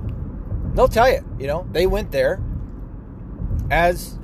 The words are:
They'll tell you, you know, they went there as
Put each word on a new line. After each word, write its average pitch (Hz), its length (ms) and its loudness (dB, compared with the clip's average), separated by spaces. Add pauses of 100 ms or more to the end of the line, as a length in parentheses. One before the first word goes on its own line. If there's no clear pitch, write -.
(760)
They'll 240 140 6
tell 240 220 6
you, 147 140 2 (140)
you 135 80 -4
know, 160 260 -2
they 175 140 4
went 196 260 0
there 139 300 2 (1300)
as 170 540 2